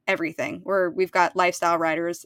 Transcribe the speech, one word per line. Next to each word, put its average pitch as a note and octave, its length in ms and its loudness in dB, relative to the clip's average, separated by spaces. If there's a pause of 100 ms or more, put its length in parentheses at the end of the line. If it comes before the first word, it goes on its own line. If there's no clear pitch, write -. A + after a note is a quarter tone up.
everything. F3 580 -4
We're, F#3 240 0
we've F#3 220 0
got F3 240 2
lifestyle F3+ 420 2
riders, E3 480 -2